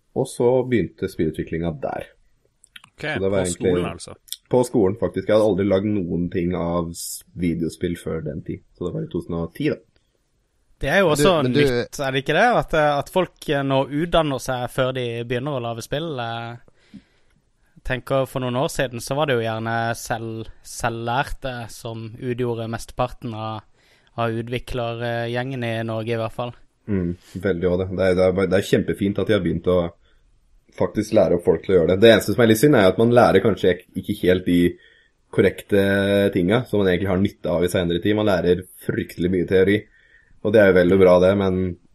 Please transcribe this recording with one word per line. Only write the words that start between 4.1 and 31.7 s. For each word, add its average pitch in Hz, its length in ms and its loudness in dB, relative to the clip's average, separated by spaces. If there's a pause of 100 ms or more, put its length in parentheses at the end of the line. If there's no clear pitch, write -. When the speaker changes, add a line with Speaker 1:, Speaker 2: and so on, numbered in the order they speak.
Speaker 1:
På 127 160 4
skolen, 107 320 2
faktisk. 92 320 -4
Jeg 107 80 4
hadde 107 140 6
aldri 98 160 2
lagd 98 180 2
noen 87 480 -2
ting 90 220 0
av 85 360 -2
s-, - 320 -12 (120)
videospill 85 640 -4
før 80 260 -8
den 76 180 -8
tid. 85 200 -10 (100)
Så 90 140 -8
det 85 80 -8
var 80 100 -6
i 78 60 -14
to 87 100 -4
tusen 85 160 -8
og 82 160 -6
ti, 147 160 -4
da. - 80 -2 (1040)
Speaker 3:
Det 135 100 -4
er 180 100 2
jo 180 80 4
Speaker 4:
Men 151 80 4
du, 143 60 2
Speaker 3:
også 165 200 4
Speaker 4:
men 127 100 0
du 143 80 4
Speaker 3:
nytt, 123 400 0
er 135 120 -4
det 139 100 -2
ikke 151 140 -2
det? 214 100 4 (100)
At, 156 180 -2
eh, 147 240 2
at 135 120 -4
folk, - 380 -4
eh, 143 160 0
nå 135 240 0
utdanner 156 520 0
seg 123 300 -6
før 131 220 0
de 120 320 -6
begynner 127 320 -4
å 123 80 -4
lage 117 180 -6
spill, 151 380 -8
eh. 117 360 -8 (1300)
Tenker 131 420 -2
for 127 160 -8
noen 123 160 -4
år 160 140 -2
siden 123 300 -4
så - 120 -6
var 151 140 -2
det 127 80 2
jo 113 80 0
gjerne 113 300 -4 (200)
selv, 113 540 -8 (180)
selvlærte 120 840 -4 (180)
som 113 380 -12 (100)
utgjorde 120 540 -4
mesteparten 120 640 -6
av, 110 240 -8 (560)
av 117 180 -2
utviklergjengen 120 1300 -6
i 117 100 -4 (120)
Norge 113 300 -4
i - 20 -4
hvert 110 160 -6
fall. 120 160 -8 (400)
Speaker 1:
Mm, 90 220 -2 (320)
veldig 90 260 0
også 90 140 0
det. 92 40 -8 (120)
Det 95 80 2
er, 90 100 4
det 92 80 4
er 90 140 2
bare, 90 100 0
det 95 80 2
er 101 140 -2
kjempefint 98 500 0
at 95 80 -2
de 104 60 4
har 90 80 0
begynt 85 260 -2
å 90 80 4 (1000)
faktisk 107 400 -2
lære 87 220 4
opp - 80 -4
folk 85 180 2
til 95 120 4